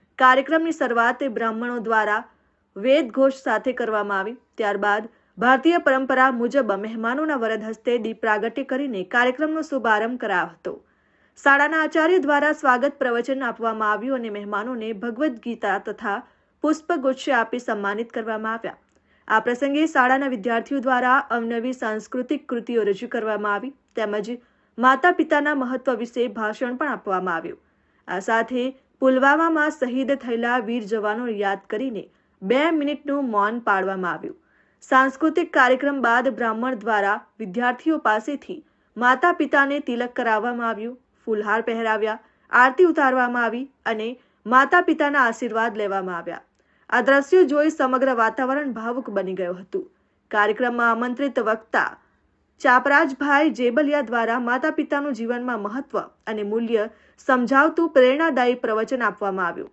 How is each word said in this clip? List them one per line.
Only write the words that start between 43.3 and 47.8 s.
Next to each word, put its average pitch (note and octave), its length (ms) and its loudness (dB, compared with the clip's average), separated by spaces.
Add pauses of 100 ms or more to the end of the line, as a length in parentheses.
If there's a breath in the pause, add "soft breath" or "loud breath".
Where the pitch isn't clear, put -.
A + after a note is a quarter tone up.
આવી A#3 260 -4 (160)
અને A3+ 340 -6 (260 soft breath)
માતા C#4 360 4
પિતાના D4 380 2
આશીર્વાદ A3+ 580 0
લેવામાં F#3+ 400 -4
આવ્યા. E3+ 240 -12 (480)
આ B3 120 2
દ્રશ્યો C#4 420 6
જોઈ D4 260 4
સમગ્ર C4 440 2